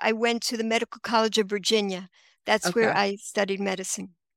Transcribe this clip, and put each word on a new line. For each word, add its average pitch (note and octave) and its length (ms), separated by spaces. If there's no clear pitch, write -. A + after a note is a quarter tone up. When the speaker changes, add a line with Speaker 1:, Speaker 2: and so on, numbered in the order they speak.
Speaker 1:
I A3 80
went A#3 320
to A#3+ 140
the A3+ 60
Medical A3+ 380
College A3 380
of G3 100
Virginia. G3 600
That's F3+ 300
where A3 160
Speaker 2:
Okay. F#3+ 80
Speaker 1:
I G3+ 160
studied G3 440
medicine. F#3+ 500